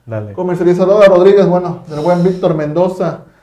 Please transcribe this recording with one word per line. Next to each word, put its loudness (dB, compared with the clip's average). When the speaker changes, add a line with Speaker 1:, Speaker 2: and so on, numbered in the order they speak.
Speaker 1:
Dale. -10
Speaker 2:
Comercializadora 2
Rodríguez, 4
bueno, -2
del -8
buen 0
Víctor -2
Mendoza, -4